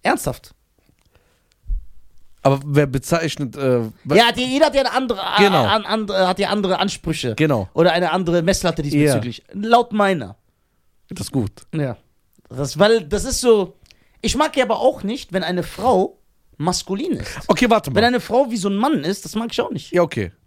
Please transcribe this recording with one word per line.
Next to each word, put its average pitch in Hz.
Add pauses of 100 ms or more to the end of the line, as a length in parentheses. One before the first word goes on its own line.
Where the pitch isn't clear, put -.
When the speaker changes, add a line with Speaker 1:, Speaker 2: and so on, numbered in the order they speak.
Speaker 1:
Ernsthaft. - (1900)
Speaker 2:
Aber 139
wer 147
bezeichnet, 139
äh, 127 (220)
wer 147
Speaker 1:
Ja, 226
hat 240
ja, 254
jeder 277
hat 294
ja 269
eine 247
andere, 233 (160)
Speaker 2:
Genau. 190
Speaker 1:
an, 208
an, 214
hat 185
ja 196
andere 190
Ansprüche. 156
Speaker 2:
Genau. 135
Speaker 1:
Oder 170
eine 170
andere 175
Messlatte 175
diesbezüglich. 143 (100)
Speaker 2:
Ja. -
Speaker 1:
Laut 233
meiner. 185 (720)
Speaker 2:
Das -
ist -
gut. 113 (240)
Speaker 1:
Ja. 135 (520)
Das, 135
weil 214
das 180
ist 262
so, 214 (460)
ich 226
mag 302
ja 254
aber 208
auch -
nicht, 214
wenn 185
eine 175
Frau 190 (440)
maskulin 196
ist. - (180)
Speaker 2:
Okay, -
warte 214
mal. 120
Speaker 1:
Wenn 208
eine 240
Frau 247
wie 240
so 196
ein 196
Mann 247
ist, 185
das -
mag 226
ich -
auch -
nicht. -
Speaker 2:
Ja, 175
okay. 107 (160)